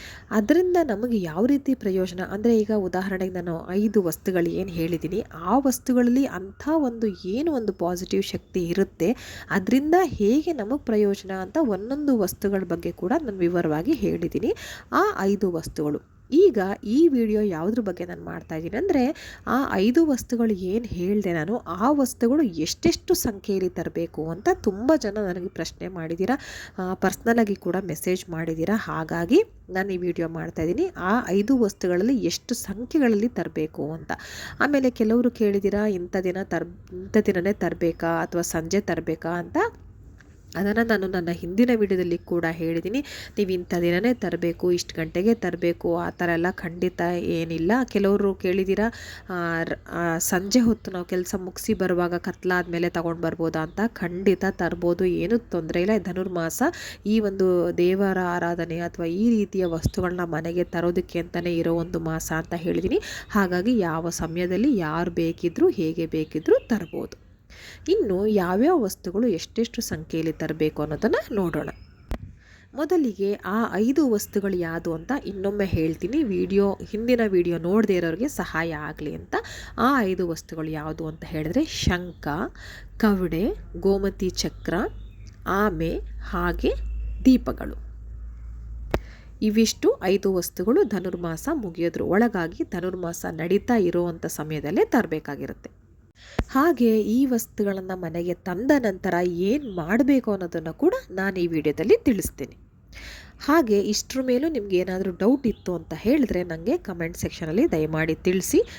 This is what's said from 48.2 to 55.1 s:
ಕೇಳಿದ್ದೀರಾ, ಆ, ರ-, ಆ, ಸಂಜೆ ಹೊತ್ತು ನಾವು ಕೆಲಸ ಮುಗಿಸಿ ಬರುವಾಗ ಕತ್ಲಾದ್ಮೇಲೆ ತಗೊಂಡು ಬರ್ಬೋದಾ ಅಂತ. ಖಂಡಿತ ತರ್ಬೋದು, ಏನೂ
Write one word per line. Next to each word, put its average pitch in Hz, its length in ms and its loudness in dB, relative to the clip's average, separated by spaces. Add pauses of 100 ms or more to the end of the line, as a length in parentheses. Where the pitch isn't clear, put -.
ಕೇಳಿದ್ದೀರಾ, 190 580 0 (380)
ಆ, 170 320 -2
ರ-, 160 100 -4 (180)
ಆ, 165 280 -2
ಸಂಜೆ 202 420 2
ಹೊತ್ತು 226 300 2
ನಾವು 180 140 -6
ಕೆಲಸ 180 340 -4
ಮುಗಿಸಿ 185 360 -4
ಬರುವಾಗ 175 400 0
ಕತ್ಲಾದ್ಮೇಲೆ 175 760 -2
ತಗೊಂಡು 170 320 -4
ಬರ್ಬೋದಾ 160 380 -2
ಅಂತ. 165 260 -6
ಖಂಡಿತ 190 640 0
ತರ್ಬೋದು, 175 540 0
ಏನೂ 180 340 0